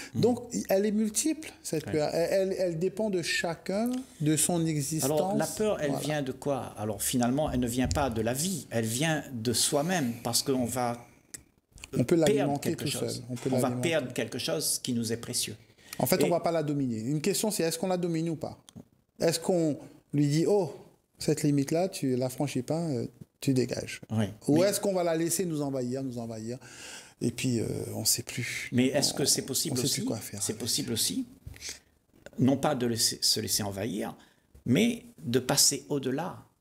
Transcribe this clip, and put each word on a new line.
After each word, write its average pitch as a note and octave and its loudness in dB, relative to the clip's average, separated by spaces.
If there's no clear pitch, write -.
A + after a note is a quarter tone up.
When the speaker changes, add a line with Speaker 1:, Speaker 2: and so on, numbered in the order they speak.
Speaker 1:
Mm. A2 -2
Speaker 2:
Donc, A#3 4
elle G3 4
est G#3+ 2
multiple, A3 0
cette - -4
Speaker 1:
Ouais. D3+ -4
Speaker 2:
peur. D3+ 2
Elle, E3 2
elle, - -2
elle F3 0
dépend F#3+ 0
de F#3 0
chacun, F#3 -2
de D3+ 4
son E3+ 2
existence. D3+ 0
Speaker 1:
Alors, D#3 2
la D#3+ 2
peur, G#3+ 0
elle D3 0
Speaker 2:
Voilà. C#3 -2
Speaker 1:
vient D3+ 0
de C3 -4
quoi ? B2 -4
Alors, G#2 -4
finalement, B2+ 2
elle B2 0
ne B2 2
vient B2 0
pas C#3 2
de A2+ -2
la A2+ 0
vie, D3+ -4
elle A2+ 0
vient C#3+ 0
de A#2 -2
soi-même, D3 2
parce A#2 0
qu'on B2+ 2
va A#2+ -2
Speaker 2:
On C3 2
peut F3 4
Speaker 1:
perdre E3 4
Speaker 2:
l'alimenter C#3+ 0
Speaker 1:
quelque - -4
Speaker 2:
tout C3+ -2
Speaker 1:
chose. A2+ -4
Speaker 2:
seul. A#2+ -10
On B2+ -4
peut C3 -4
Speaker 1:
On C3 2
va A#2+ 4
Speaker 2:
l'alimenter. B2 0
Speaker 1:
perdre D3+ 0
quelque - -4
chose D#3+ -2
qui C3 -2
nous A#2 0
est A2+ -2
précieux. A2+ -4
Speaker 2:
En C3 4
fait, F#3 4
Speaker 1:
Et - 6
Speaker 2:
on F3 4
va E3+ 2
pas E3+ 0
la D#3+ 0
dominer. C3+ -2
Une C#3+ -2
question, G3+ 0
c'est E3+ -2
est-ce E3 -2
qu'on F#3+ -4
la F#3 0
domine E3+ -2
ou D#3 -4
pas ? - -10
Est-ce D#3+ 2
qu'on E3 2
lui D3 4
dit, « D#3 4
Oh, F#3 4
cette D3+ 2
limite-là, D3+ 2
tu C3 -2
la B2+ 0
franchis C#3 -2
pas, D#3 -2
euh, B2+ -2
tu C#3 2
dégages. » - 0
Speaker 1:
Oui, A2 2
Speaker 2:
Ou C#3+ 6
Speaker 1:
mais F#3 6
Speaker 2:
est-ce G3 0
qu'on G3+ 0
va F3+ 2
la E3 2
laisser E3+ 0
nous D3+ -2
envahir, C3+ -2
nous B2 -6
envahir ? A2+ -8
Et A#2+ 2
puis, A#2+ 0
euh, G#2+ 0
on A2 -4
sait - 2
plus. - -6
Speaker 1:
Mais B2 4
est-ce B2+ 2
Speaker 2:
On, - -6
Speaker 1:
que G#2 2
c'est - 2
possible C3+ -2
Speaker 2:
on - 0
sait B2 0
plus B2+ 2
Speaker 1:
aussi ? A3+ -2
Speaker 2:
quoi A#2 -2
faire G#2 -8
Speaker 1:
C'est - -2
Speaker 2:
avec. A2+ -8
Speaker 1:
possible A#2+ -2
aussi, A#3+ 0
non C3+ 6
pas D3+ 2
de B2 -2
laisser, - 0
se - 2
laisser G#2+ -2
envahir, G2+ -4
mais A3+ 2
de B2 0
passer C#3 2
au-delà C#3 -4